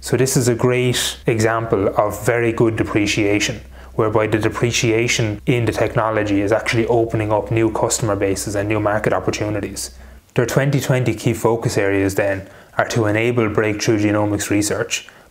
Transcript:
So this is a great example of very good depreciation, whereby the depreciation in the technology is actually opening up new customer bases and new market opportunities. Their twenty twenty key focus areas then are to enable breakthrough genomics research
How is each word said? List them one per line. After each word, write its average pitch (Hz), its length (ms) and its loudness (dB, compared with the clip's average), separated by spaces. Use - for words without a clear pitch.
So - 160 -2
this 131 200 2
is 123 100 2
a 120 80 4
great 123 720 0
example 113 640 0
of 107 260 0
very 117 280 2
good 113 240 2
depreciation, 104 840 0
whereby 110 320 2
the 110 100 2
depreciation 113 1080 0
in 123 180 2
the 107 80 0
technology 107 680 0
is 101 120 0
actually 113 340 0
opening 113 460 0
up 104 180 0
new 113 220 2
customer 110 420 0
bases 101 400 -2
and 101 140 -2
new 107 100 0
market 104 340 0
opportunities. 101 840 -4
Their 139 120 2
twenty 139 340 0
twenty 123 340 0
key 113 200 -2
focus 113 420 0
areas 98 380 2
then 98 340 -2
are 113 120 2
to 113 160 0
enable 113 440 0
breakthrough 107 480 0
genomics 104 500 0
research 104 600 -2